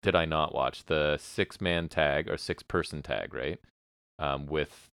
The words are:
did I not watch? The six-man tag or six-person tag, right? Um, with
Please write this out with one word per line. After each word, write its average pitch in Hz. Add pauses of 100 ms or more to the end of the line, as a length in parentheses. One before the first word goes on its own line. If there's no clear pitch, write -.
did 92
I 82
not 78
watch? 65
The 76
six-man 87
tag 76
or 73
six-person -
tag, 50
right? 67 (600)
Um, 71
with 76